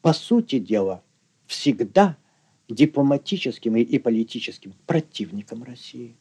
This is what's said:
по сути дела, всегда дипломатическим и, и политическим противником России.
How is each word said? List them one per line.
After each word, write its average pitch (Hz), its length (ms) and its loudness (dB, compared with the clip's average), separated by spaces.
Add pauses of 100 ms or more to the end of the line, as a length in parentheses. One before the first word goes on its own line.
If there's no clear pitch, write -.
по 160 120 4
сути 226 460 0
дела, 95 440 -2 (420)
всегда 139 720 2 (500)
дипломатическим 139 1080 0
и, 117 40 4
и 123 180 0
политическим 113 760 -4 (140)
противником 117 760 -4
России. 123 580 -16